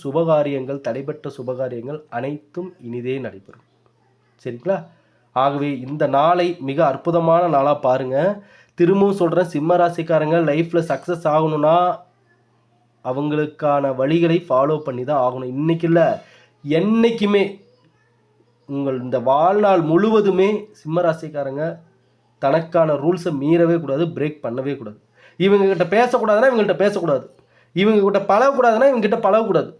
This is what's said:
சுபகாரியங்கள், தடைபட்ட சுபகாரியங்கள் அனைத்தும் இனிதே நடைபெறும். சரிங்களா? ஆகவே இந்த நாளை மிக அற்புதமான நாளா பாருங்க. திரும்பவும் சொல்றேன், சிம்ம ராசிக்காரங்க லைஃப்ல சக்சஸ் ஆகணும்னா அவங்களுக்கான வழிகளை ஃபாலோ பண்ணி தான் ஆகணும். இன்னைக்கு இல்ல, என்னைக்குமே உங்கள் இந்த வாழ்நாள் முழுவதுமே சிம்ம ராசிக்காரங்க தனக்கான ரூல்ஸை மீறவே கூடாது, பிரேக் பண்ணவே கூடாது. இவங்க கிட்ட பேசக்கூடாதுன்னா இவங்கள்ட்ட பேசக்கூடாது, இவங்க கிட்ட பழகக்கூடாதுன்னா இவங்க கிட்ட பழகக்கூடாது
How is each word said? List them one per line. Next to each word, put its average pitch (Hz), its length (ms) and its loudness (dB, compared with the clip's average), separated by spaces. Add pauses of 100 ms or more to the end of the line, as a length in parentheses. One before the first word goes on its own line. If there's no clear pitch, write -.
சுபகாரியங்கள், 143 840 -2
தடைபட்ட 139 520 -8
சுபகாரியங்கள் 127 600 -8 (200)
அனைத்தும் 147 520 -10 (180)
இனிதே 123 360 -8
நடைபெறும். - 420 -18 (760)
சரிங்களா? 131 340 -6 (580)
ஆகவே 143 320 0 (200)
இந்த 151 160 -4 (120)
நாளை 175 300 2 (220)
மிக 139 120 -2 (100)
அற்புதமான 165 520 2 (120)
நாளா 143 200 2 (120)
பாருங்க. 131 300 0 (600)
திரும்பவும் 196 420 4
சொல்றேன், 170 340 0
சிம்ம 156 280 0
ராசிக்காரங்க 165 560 0 (120)
லைஃப்ல 165 400 0
சக்சஸ் 165 440 -4
ஆகணும்னா 156 400 2 (1300)
அவங்களுக்கான 143 880 -2 (100)
வழிகளை 165 380 2 (100)
ஃபாலோ 143 300 2 (100)
பண்ணி 127 220 -6
தான் 143 160 0
ஆகணும். 127 300 -6
இன்னைக்கு 165 340 0
இல்ல, 165 100 4 (800)
என்னைக்குமே 208 640 2 (1200)
உங்கள் 139 360 -4
இந்த 131 140 -4 (120)
வாழ்நாள் 185 580 4
முழுவதுமே 196 580 2 (320)
சிம்ம 165 280 -2
ராசிக்காரங்க 147 580 -4 (800)
தனக்கான 160 580 2
ரூல்ஸை 170 400 -2
மீறவே 165 400 2
கூடாது, 139 240 -2 (100)
பிரேக் 147 300 -4
பண்ணவே 131 340 -6
கூடாது. 107 200 -16 (460)
இவங்க 196 260 4
கிட்ட 180 160 0 (100)
பேசக்கூடாதுன்னா 226 540 2
இவங்கள்ட்ட 208 340 2
பேசக்கூடாது, 170 420 -2 (500)
இவங்க 214 280 4
கிட்ட 196 160 2 (100)
பழகக்கூடாதுன்னா 247 600 4
இவங்க 233 160 0
கிட்ட 208 200 0
பழகக்கூடாது 196 540 0